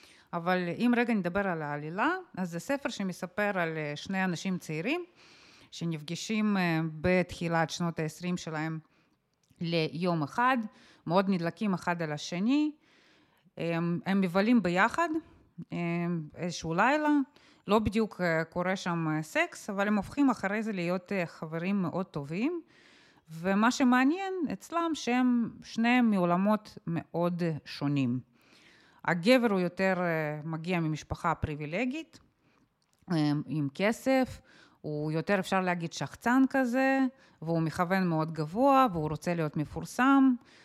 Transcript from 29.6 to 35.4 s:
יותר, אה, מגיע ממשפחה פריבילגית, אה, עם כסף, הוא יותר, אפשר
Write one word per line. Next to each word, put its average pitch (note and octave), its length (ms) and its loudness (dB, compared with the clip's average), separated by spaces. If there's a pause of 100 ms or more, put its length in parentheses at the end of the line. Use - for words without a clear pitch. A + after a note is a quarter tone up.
יותר, F#3 380 0
אה, D#3 460 -2
מגיע E3 360 -2
ממשפחה D#3 540 -2
פריבילגית, F#3 840 -6 (920)
אה, E3 40 2 (300)
עם C#3+ 280 -2
כסף, B3 640 0 (400)
הוא D3+ 320 -4
יותר, E3 260 0
אפשר F#3+ 220 0